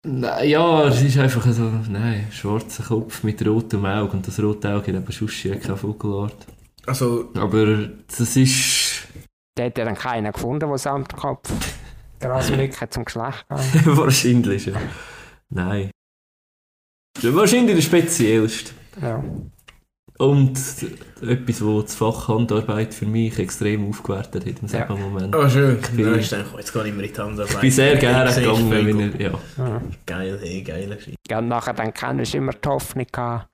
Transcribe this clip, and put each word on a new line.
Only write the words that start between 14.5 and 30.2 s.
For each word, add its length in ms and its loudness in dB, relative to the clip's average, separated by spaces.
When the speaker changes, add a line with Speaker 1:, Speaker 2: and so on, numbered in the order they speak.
Speaker 1:
ja. 80 -4
Nein. 400 -4
Das 100 -6
ist 120 4
wahrscheinlich 400 6
der 60 4
speziellste. 920 2
Speaker 3:
Ja. 220 -4
Speaker 1:
Und 400 4
etwas, 420 -2
wo 180 2
das 140 -8
Fach 320 0
Handarbeit 680 0
für 120 -6
mich 320 0
extrem 500 -2
aufgewertet 580 -6
hat 160 -8
im 60 -8
Speaker 3:
Ja. 180 -4
Speaker 1:
selben 160 -4
Moment. 320 -4
Speaker 2:
Oh, 140 6
schön. 340 4
Speaker 1:
Ich 80 -6
bin 200 2
Speaker 2:
Nein, 100 4
ich 80 -2
denke, 280 -6
jetzt 160 -12
gehe 140 -4
ich 80 -6
mir 100 -6
in 80 -8
die 60 -10
Handarbeit. 360 -6
Speaker 1:
ich 60 -2
bin 120 6
sehr 240 6
gerne 340 4
Speaker 2:
Ich 60 2
sehe 80 2
Speaker 1:
gegangen, 260 4
Speaker 2:
Vögel. 160 4
Speaker 1:
wenn 260 2
er, 80 -8
ja. 180 -4
Speaker 3:
Ja. 240 -4
Speaker 2:
Geil, 340 -8